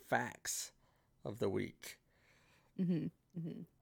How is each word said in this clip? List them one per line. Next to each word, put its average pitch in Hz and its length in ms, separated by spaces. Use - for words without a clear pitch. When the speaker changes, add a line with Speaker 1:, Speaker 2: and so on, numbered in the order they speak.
Speaker 1:
facts - 640
of 107 140
the 107 100
week. - 500
Speaker 2:
Mm-hmm, 180 140
mm-hmm, 165 540
mm-hmm. - 120